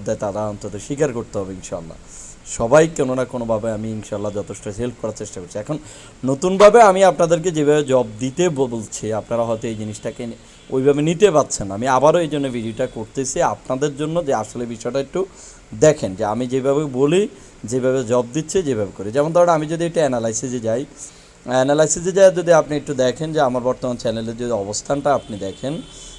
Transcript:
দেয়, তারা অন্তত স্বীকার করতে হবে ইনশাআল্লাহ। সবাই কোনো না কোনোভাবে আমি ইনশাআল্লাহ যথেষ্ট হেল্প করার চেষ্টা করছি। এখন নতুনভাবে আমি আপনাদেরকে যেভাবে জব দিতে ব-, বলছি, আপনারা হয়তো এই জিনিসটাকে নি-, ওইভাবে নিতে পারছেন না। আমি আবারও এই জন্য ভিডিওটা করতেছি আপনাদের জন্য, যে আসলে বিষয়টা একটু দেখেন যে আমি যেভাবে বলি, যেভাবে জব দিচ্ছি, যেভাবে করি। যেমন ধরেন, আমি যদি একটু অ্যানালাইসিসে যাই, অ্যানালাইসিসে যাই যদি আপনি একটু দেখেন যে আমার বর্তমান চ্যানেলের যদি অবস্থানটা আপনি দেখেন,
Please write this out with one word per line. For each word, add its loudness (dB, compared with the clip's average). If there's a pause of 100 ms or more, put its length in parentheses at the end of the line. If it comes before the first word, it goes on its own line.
দেয়, -2
তারা -4
অন্তত -10
স্বীকার -2
করতে -8
হবে -8
ইনশাআল্লাহ। -12 (480)
সবাই 4 (100)
কোনো -2
না -2
কোনোভাবে -4
আমি -6
ইনশাআল্লাহ -8
যথেষ্ট -8 (120)
হেল্প -6
করার -6
চেষ্টা -12
করছি। -12
এখন -8 (480)
নতুনভাবে 6
আমি 6
আপনাদেরকে 4
যেভাবে 4
জব 2 (140)
দিতে 0
ব-, -2
বলছি, -6
আপনারা -2
হয়তো -4
এই -6
জিনিসটাকে -10
নি-, -12 (340)
ওইভাবে 2
নিতে 4
পারছেন 0
না। -6
আমি -4
আবারও 6
এই 0
জন্য -2
ভিডিওটা -4
করতেছি -6
আপনাদের -2
জন্য, -2
যে 0
আসলে -4
বিষয়টা -6
একটু -4 (540)
দেখেন 4
যে -2
আমি -2
যেভাবে 0
বলি, 2 (360)
যেভাবে 0
জব 2
দিচ্ছি, -2
যেভাবে -2
করি। -8
যেমন 0
ধরেন, 6
আমি 2
যদি -2
একটু -2
অ্যানালাইসিসে -2
যাই, -2 (600)
অ্যানালাইসিসে 2
যাই 8
যদি 4
আপনি 2
একটু -6
দেখেন 0
যে 0
আমার 2
বর্তমান -2
চ্যানেলের -4
যদি -4
অবস্থানটা -2
আপনি -4
দেখেন, -8 (380)